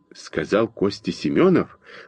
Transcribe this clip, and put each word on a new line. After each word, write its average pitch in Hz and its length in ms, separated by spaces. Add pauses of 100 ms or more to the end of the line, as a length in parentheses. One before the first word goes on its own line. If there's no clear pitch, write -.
(160)
сказал 95 520
Костя - 440
Семенов, 151 680 (280)